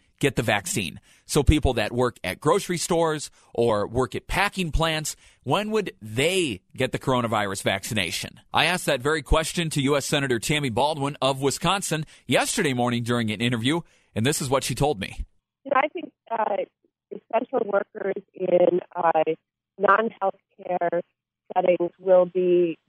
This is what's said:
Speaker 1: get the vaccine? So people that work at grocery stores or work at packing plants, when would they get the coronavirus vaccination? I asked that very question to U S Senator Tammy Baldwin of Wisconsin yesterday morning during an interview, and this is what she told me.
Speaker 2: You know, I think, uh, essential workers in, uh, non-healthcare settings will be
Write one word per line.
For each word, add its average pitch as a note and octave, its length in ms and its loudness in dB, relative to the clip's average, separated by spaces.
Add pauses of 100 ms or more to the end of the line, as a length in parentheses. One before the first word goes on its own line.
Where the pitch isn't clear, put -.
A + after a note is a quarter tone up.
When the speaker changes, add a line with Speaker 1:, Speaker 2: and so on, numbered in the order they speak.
(200)
Speaker 1:
get C#3 160 0
the C3 60 0
vaccine? G#2 580 -2 (260)
So D3 160 2
people C#3+ 320 4
that G#2+ 180 -2
work A#2+ 300 0
at F2+ 180 -6
grocery F3 380 2
stores D#3+ 520 0 (220)
or A2 340 2
work A#2+ 280 -2
at - 140 -8
packing F#3 420 -2
plants, D#3 460 -2 (260)
when G3 300 0
would G#3+ 280 -2
they C3 600 0 (160)
get B2+ 160 -2
the C3 80 -4
coronavirus A2 640 0
vaccination? F#2+ 760 -4 (140)
I C#3 120 2
asked F3 200 -2
that C3+ 160 0
very D3+ 200 0
question D#3+ 480 0
to D3 120 -2
U C#3 140 2
S C3 100 -2
Senator C3+ 320 0
Tammy D3 320 -2
Baldwin C#3 500 -2
of C3+ 220 0
Wisconsin E3 640 -2 (200)
yesterday E3+ 460 2
morning A#2+ 300 0
during A#2 300 0
an G2+ 80 -6
interview, B2 400 0 (340)
and G#2+ 100 0
this C#3+ 160 2
is C3+ 80 -6
what C3 140 0
she B2 140 -4
told C#3+ 240 0
me. - 260 -8 (380)
Speaker 2:
You C4+ 80 -4
know, C4 100 4
I D4+ 60 0
think, - 240 -12 (180)
uh, G#3+ 260 -2 (540)
essential A#3 540 -4
workers G3+ 580 -4 (120)
in, F3+ 460 2 (140)
uh, D#3+ 380 2 (460)
non-healthcare F#3+ 1200 0 (540)
settings F3 440 2
will F3+ 280 4
be F3 500 2 (120)